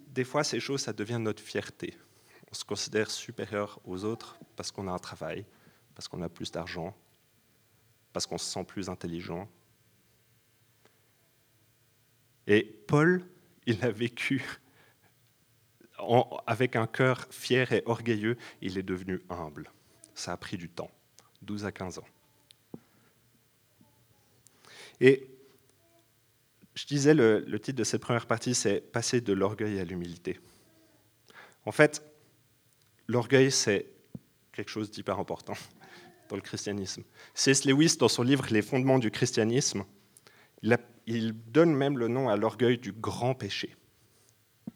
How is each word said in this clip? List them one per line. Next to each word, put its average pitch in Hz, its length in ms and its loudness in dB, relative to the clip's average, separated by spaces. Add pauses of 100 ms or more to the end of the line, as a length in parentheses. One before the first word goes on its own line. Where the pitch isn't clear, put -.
des 131 140 -2
fois, 147 200 -2
ces 117 160 -4
choses, 139 220 -4
ça 113 120 -6
devient 110 260 -4
notre 110 220 -4
fierté. - 560 -8 (540)
On - 20 -20
se - 100 -10
considère 104 460 -4
supérieur 104 760 -8
aux 92 200 -8
autres - 320 -8 (180)
parce - 160 -10
qu'on 98 160 -8
a 92 40 -6
un 90 80 -4
travail, 87 460 -10 (500)
parce - 120 -16
qu'on 90 140 -10
a 85 80 -6
plus - 220 -12
d'argent, 85 440 -8 (1160)
parce - 140 -6
qu'on 90 100 -6
se - 120 -8
sent 95 140 -8
plus 95 260 -10
intelligent. 90 600 -8 (3000)
Et 107 180 6 (240)
Paul, 175 380 4 (400)
il 113 180 0
a 123 80 2
vécu 120 720 -4 (1400)
en, 117 320 4 (180)
avec 117 280 0
un 113 120 0
cœur 131 420 0
fier 127 420 0
et 110 140 2
orgueilleux, 113 520 -2 (240)
il 95 160 -6
est 95 60 -4
devenu 92 460 -6
humble. 80 420 -12 (440)
Ça - 180 -8
a 85 40 -8
pris - 200 -10
du 85 120 -12
temps, - 220 -12 (500)
douze 104 240 -8
à 98 60 -6
quinze 90 280 -10
ans. - 80 -18 (3000)
Et 135 280 6 (1500)
je - 100 -12
disais, 143 280 6
le, 110 260 6
le 104 200 -6
titre 135 180 -8
de 113 60 0
cette 107 180 -2
première 120 240 0
partie, 120 300 0
c'est 101 260 0
Passer 120 400 -2
de 101 120 0
l'orgueil 101 460 -2
à 95 40 -4
l'humilité. 87 560 -8 (1300)
En 107 60 -6
fait, - 320 4 (1040)
l'orgueil, 131 440 6
c'est 101 360 2 (640)
quelque - 180 -8
chose 107 220 -6
d'hyper 98 280 -4
important 92 340 -8 (380)
<laughs> - 380 -20
dans 104 60 -8
le 98 60 -6
christianisme. 101 640 -8 (300)
C - 180 4
S 135 140 4
Lewis, 143 320 6
dans 123 100 6
son - 160 2
livre 131 260 2
Les 107 120 4
fondements 131 380 4
du 110 120 0
christianisme, 113 760 0 (760)
il 110 120 4
a, 120 60 4 (260)
il 113 280 -2
donne 127 420 4
même 139 220 0
le 120 100 0
nom 127 220 0
à 104 80 2
l'orgueil 117 400 2
du 98 140 -8
grand 113 440 -4
péché. - 400 -8 (1000)